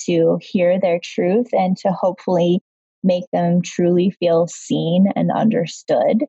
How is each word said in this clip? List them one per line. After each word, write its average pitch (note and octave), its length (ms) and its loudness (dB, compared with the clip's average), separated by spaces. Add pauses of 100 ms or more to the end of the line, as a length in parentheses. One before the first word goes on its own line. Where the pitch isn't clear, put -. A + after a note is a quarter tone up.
to E3+ 360 2
hear F3+ 380 0
their F3 240 0
truth G3+ 480 -2
and F#3 260 0
to G3 140 -2
hopefully F3 720 0 (420)
make F3+ 300 0
them F3 280 2
truly F3 500 0
feel E3+ 360 0
seen E3+ 680 0
and E3+ 140 0
understood D#3+ 1000 0